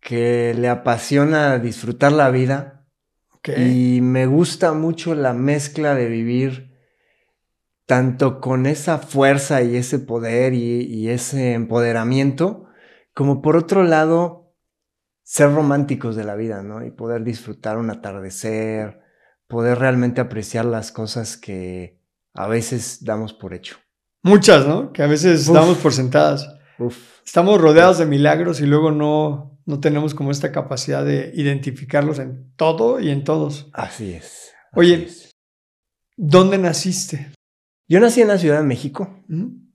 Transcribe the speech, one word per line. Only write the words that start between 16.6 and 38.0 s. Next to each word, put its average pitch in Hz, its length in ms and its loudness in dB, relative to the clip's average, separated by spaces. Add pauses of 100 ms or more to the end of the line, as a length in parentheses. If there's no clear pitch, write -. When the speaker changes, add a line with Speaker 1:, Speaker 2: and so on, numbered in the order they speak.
Speaker 1:
¿no? 107 220 -14
Y 120 60 -14
poder 117 340 -8
disfrutar 110 520 -8
un 113 140 -4
atardecer, 107 1120 -8 (460)
poder 117 320 -2
realmente 123 440 0
apreciar 113 420 -6
las 117 280 -6
cosas 110 440 -10
que 90 600 -12 (340)
a 95 160 -8
veces 113 560 -6
damos 107 300 -6
por 92 180 -14
hecho. - 240 -16 (460)
Speaker 2:
Muchas, 185 440 8
¿no? 196 260 -2
Que 156 100 -4
a 143 40 2
veces 151 420 2
Speaker 1:
Uf. 170 60 6
Speaker 2:
damos 165 240 6
por 147 140 2
sentadas. 143 560 0 (300)
Speaker 1:
Uf. - 460 -10
Speaker 2:
Estamos 185 360 2
rodeados 165 380 8
de 170 80 2
milagros 151 560 0
y 143 40 0
luego 151 240 4
no, 151 760 -2
no 143 140 -6
tenemos 147 340 0
como 139 160 -4
esta 143 200 -4
capacidad 139 540 -6
de 143 300 -2
identificarlos 143 840 -4
en - 380 -14
todo 165 440 0
y 156 100 -4
en 139 140 -4
todos. 151 500 -4
Speaker 1:
Así 107 380 -12
es, - 400 -20 (200)
así - 80 0
Speaker 2:
Oye, 175 240 4
Speaker 1:
es. - 260 -20 (840)
Speaker 2:
¿dónde 185 400 4
naciste? 175 760 -4 (540)
Speaker 1:
Yo 170 140 4